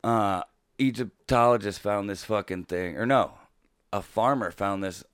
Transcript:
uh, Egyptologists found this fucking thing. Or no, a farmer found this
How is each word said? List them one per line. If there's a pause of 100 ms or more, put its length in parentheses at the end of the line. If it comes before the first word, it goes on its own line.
uh, (360)
Egyptologists
found
this
fucking
thing.
Or
no, (600)
a
farmer
found
this